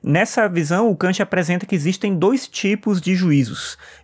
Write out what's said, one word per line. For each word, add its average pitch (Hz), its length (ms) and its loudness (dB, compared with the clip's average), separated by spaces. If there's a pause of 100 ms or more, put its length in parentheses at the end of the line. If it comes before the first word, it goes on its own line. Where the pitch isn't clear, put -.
Nessa 208 440 2
visão, 175 440 0
o 175 40 0
Kant 185 280 0
apresenta 180 420 -2
que 196 100 -2
existem 185 400 -2
dois 208 320 2
tipos 208 540 -2
de 185 140 0
juízos: 147 640 0 (240)